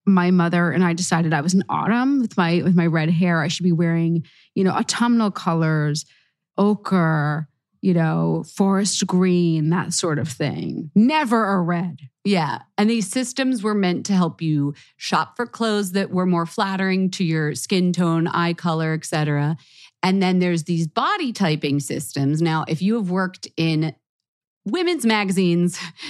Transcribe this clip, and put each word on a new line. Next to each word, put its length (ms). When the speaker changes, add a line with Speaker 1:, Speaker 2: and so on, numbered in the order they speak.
Speaker 1:
my 240
mother 400
and 140
I 80
decided 400
I 80
was 120
an 140
autumn 540
with 160
my, 260
with 120
my 120
red 220
hair. 320
I 80
should 160
be 80
wearing, 520
you 80
know, 80
autumnal 600
colors, 760
ochre, 920
you 120
know, 520
forest 500
green, 640
that 220
sort 260
of 120
thing. 640
Never 600
a 60
red. 380
Speaker 2:
Yeah. 380
And 120
these 200
systems 520
were 140
meant 300
to 80
help 280
you 320
shop 400
for 100
clothes 460
that 180
were 160
more 200
flattering 680
to 140
your 280
skin 380
tone, 360
eye 260
color, 400
et 120
cetera. 520
And 220
then 160
there's 240
these 240
body 460
typing 480
systems. 600
Now, 280
if 120
you 140
have 160
worked 360
in 360
women's 360
magazines 760